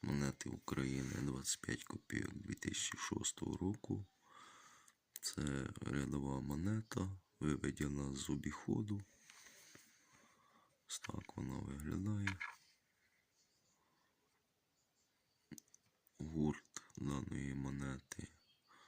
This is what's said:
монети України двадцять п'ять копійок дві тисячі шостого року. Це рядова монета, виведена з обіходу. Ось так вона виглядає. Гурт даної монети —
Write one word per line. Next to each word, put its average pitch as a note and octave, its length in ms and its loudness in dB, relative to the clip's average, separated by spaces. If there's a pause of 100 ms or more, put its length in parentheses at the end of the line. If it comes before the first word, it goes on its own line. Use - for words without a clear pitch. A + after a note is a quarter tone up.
монети C#2+ 480 0
України C2+ 720 0
двадцять C2+ 400 0
п'ять - 220 -2
копійок - 500 -2
дві - 200 -4
тисячі - 440 0
шостого - 600 0
року. G2 480 0 (1160)
Це C#2 460 2 (140)
рядова C#2 600 2
монета, F#2+ 760 0 (220)
виведена C#2+ 760 2
з C2+ 140 -4
обіходу. G#2 720 2 (1900)
Ось - 120 -6
так - 380 -6
вона C2 220 -2
виглядає. F2 800 0 (3750)
Гурт D2+ 640 2 (160)
даної C#2 560 0
монети — C2+ 760 -2 (600)